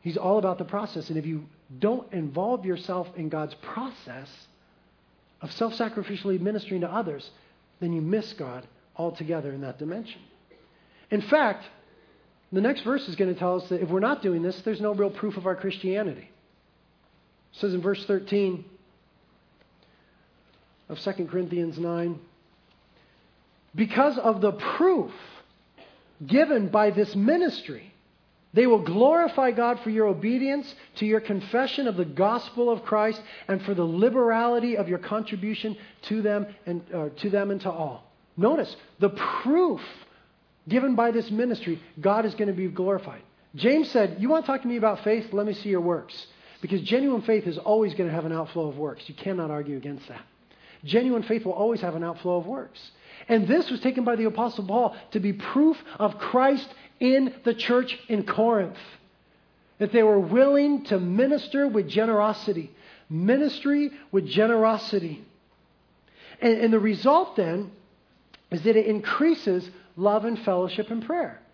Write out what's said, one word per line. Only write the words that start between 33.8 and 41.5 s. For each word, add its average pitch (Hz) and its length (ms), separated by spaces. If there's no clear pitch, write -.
liberality 233 920
of 196 120
your 175 100
contribution 208 800
to 220 200
them 208 240
and, 175 180
uh, 156 220
to 208 140
them 202 200
and 196 120
to 190 80
all." 160 400
Notice, 226 400
the 196 100
proof 269 720
given 254 260
by 233 160
this 226 220
ministry, 214 480